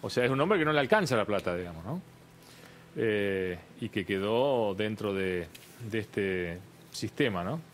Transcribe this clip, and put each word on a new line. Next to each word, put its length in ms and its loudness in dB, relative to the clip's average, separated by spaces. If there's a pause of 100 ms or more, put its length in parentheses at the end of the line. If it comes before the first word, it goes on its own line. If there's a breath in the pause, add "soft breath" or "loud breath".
O 100 -6
sea, 140 2
es 60 4
un 100 2
hombre 180 4
que 60 2
no 80 2
le 80 4
alcanza 360 4
la 80 4
plata, 320 0
digamos, 280 -8
¿no? 160 -6 (960 loud breath)
Eh, 640 0 (220)
y 80 -6
que 160 -2
quedó 720 2
dentro 400 -2
de, 340 -2 (420)
de 80 -2
este 600 -2 (340)
sistema, 500 -2
¿no? 180 -4 (140)